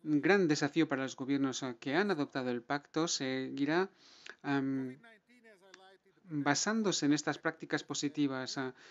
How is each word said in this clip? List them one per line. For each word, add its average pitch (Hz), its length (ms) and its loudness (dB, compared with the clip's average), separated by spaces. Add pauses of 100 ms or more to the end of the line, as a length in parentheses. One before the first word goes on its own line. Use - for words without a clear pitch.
gran 160 460 4
desafío 151 400 2
para 135 140 -2
los 127 120 -6
gobiernos, 139 480 -2
eh, 123 160 -8
que 139 160 -4
han 202 160 2
adoptado 139 380 -2
el 120 120 -2
pacto 147 460 -4
seguirá, 139 800 -2 (540)
em, 135 560 -2 (1300)
basándose 160 800 2
en 143 80 6
estas 147 240 0
prácticas 156 460 -4
positivas, 143 760 -2
eh, 131 160 -4 (180)